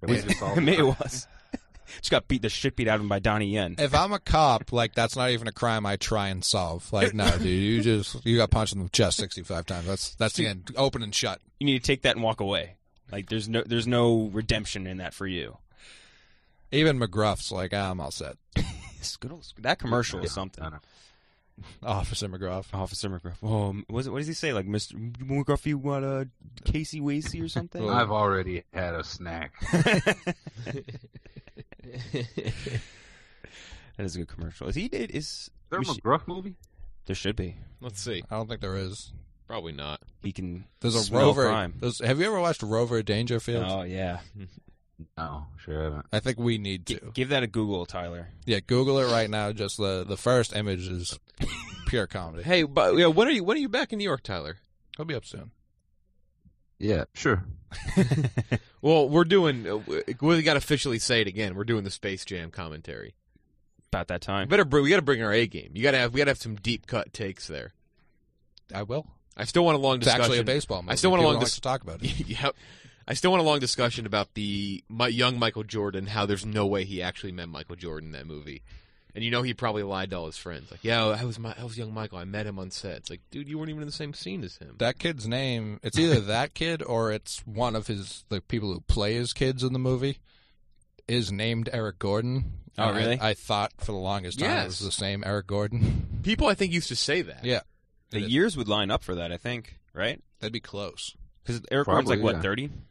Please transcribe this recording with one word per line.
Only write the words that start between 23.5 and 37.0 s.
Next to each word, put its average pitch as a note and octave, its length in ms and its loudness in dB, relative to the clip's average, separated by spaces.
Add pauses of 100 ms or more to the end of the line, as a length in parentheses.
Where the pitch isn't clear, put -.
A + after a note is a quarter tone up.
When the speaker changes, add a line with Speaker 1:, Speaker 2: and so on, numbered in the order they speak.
Speaker 2:
m-, G2 220 -6
was B2 160 -2
it, C3 40 -6
what A#2 80 -4
does D3 80 -4
he D#3+ 60 -6
say? D#3 220 -2
Like, F#2+ 120 0
"Mister G#2 300 -2
McGruff, C3 680 0
you D3+ 120 2
want C#3 280 -2
a C3+ 220 -2 (360)
Casey D#3 380 0
Wasey D3 420 -2
or E3 40 -6
something?" - 360 -4
Speaker 3:
Well, G#2 100 2
Speaker 1:
I've A#2 160 4
already F#2+ 600 2
had F2+ 220 -4
a D#2+ 100 -6
snack. - 480 -10 (180)
Speaker 2:
<laughs> F#3+ 540 4 (3750)
That G2+ 100 -6
is E2+ 100 -6
a F2+ 40 -6
good E2 80 -8
commercial. E2 400 -10
Is G#2 60 -2
he, F3+ 120 -2
is - 240 -4
Speaker 1:
Is - 400 -8 (200)
there F3+ 80 -4
a - 20 0
Speaker 2:
we C3 60 0
should B2 160 -6
Speaker 1:
McGruff C3+ 240 2
movie? F#3 300 -10 (500)